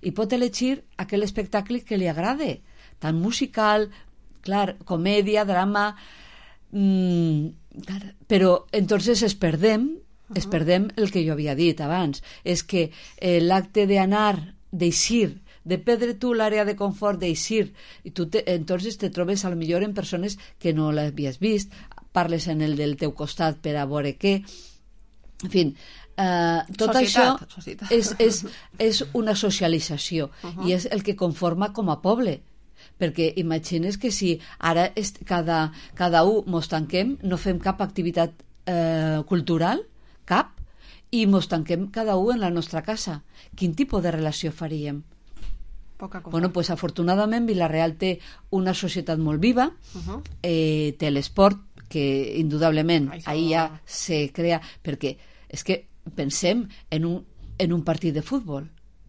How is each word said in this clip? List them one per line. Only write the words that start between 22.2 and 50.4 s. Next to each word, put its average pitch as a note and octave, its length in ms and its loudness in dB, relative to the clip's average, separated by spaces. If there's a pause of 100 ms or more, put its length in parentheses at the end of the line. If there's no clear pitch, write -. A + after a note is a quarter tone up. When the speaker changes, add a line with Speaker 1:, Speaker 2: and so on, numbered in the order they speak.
Speaker 1:
en D#3 140 0
el D3+ 140 0
del D3 220 0
teu D3 160 -2
costat D#3 480 -2
per D3+ 160 -2
a C#3+ 80 -2
veure C#3+ 340 -2
què, G3 240 2 (1000)
en F#3+ 60 -8
fi, G3 120 4 (560)
eh, F3 420 2 (180)
tot A3 160 2
Speaker 2:
Societat, - 100 4
Speaker 1:
això B3 460 2
Speaker 2:
societat. - 420 -12
Speaker 1:
és, A3 280 2
és, A3 260 2 (340)
és A3 340 2
una A3 220 0
socialització E3 960 -2 (120)
Speaker 2:
Ujú. F3 240 -6
Speaker 1:
i F3+ 60 4
és F3+ 180 0
el G#3 120 -2
que G3+ 120 -2
conforma F3+ 580 0
com G3+ 160 -2
a D3 120 -2
poble, G#3 400 2 (580)
perquè D#3+ 380 0
imagines E3 600 -2
que A3+ 140 -2
si F3 280 0 (200)
ara E3+ 360 2
est-, - 300 -6
cada, E3 460 0 (240)
cada E3+ 300 4
u G3+ 200 4
mos E3+ 240 -2
tanquem, F3+ 540 0
no F3+ 140 0
fem F#3 220 -2
cap F#3+ 220 -2
activitat, E3+ 500 0 (340)
eh, D#3+ 600 0
cultural, F3 560 0 (440)
cap, G#3 260 0 (600)
i A3+ 160 2
mos F#3+ 200 4
tanquem E3+ 440 -2
cada G#3 260 0
u G3+ 140 2
en B3 80 0
la F#3+ 120 0
nostra E3+ 320 -4
casa, G3 400 -6 (320)
quin F3 200 0
tipus A#3 280 0
de E3+ 80 0
relació D#3 400 -2
faríem? D3+ 520 -8 (920)
Speaker 2:
Poca G3 240 -12
cosa. E3+ 100 -14
Speaker 1:
Bueno, E3+ 220 0
pues, F3 160 0
afortunadament, F#3 800 0
Vila-real E3 500 0
té F#3 220 -2 (320)
una F#3 220 2
societat E3+ 460 -4
molt D3+ 220 0
viva, B3 300 4 (240)
Speaker 2:
Ujú. F#3+ 260 -10 (220)